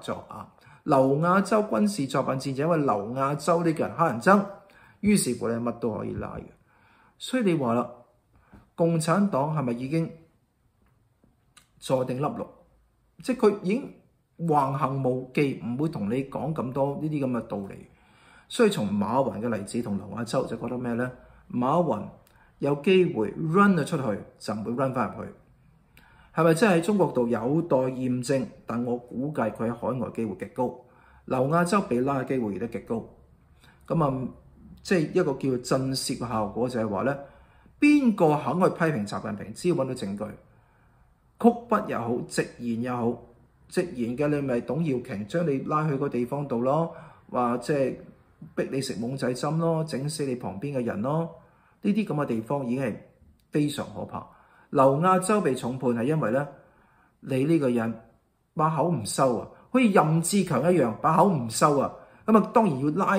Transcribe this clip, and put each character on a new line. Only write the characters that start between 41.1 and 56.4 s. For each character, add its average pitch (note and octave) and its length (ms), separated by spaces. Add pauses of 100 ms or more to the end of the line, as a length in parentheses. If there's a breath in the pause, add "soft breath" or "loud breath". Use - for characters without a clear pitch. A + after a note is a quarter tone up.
曲 A#3 80 (200)
筆 G3+ 200
又 A#2+ 100
好， A#2 200 (100)
直 - 180 (120)
言 A#2 240
又 B2+ 140
好， A#2+ 260 (460)
直 F3 140 (120)
言 A#2+ 220
嘅 D3 100
你 D3 140
咪 B2+ 220
董 D#3 220
耀 C3+ 140
瓊 G#2 280
將 E3+ 220
你 C3+ 120
拉 D#3 280
去 C#3 80
個 C#3+ 120
地 A#2+ 180
方 C#3+ 200
度 A#2+ 140
咯， D#3 320 (380 loud breath)
話 B2 280
即 - 140
係 C3+ 240 (600)
逼 F3 160
你 C3+ 100
食 - 140
懵 A#2+ 200
仔 B2+ 160
針 D3+ 260
咯， E3 260
整 C#3 260
死 D3 160
你 B2+ 80
旁 G2 240
邊 C#3+ 180
嘅 B2+ 60
人 G#2 180
咯。 D#3+ 400 (400 loud breath)
呢 G3+ 140
啲 G#3 100
咁 D3 100
嘅 D3 120
地 A2+ 140
方 C#3 260
已 A#2+ 80
經 C3+ 80
係 A2 140 (560)
非 D3 160
常 - 260
可 G2 100
怕。 - 220 (440 soft breath)
劉 C#3 320
亞 F#3 180
洲 G#3 200
被 C#3+ 140
重 B2+ 240
判 B2+ 120
係 A#2 120
因 D3+ 160
為 A2+ 140
呢， D3 160 (720 soft breath)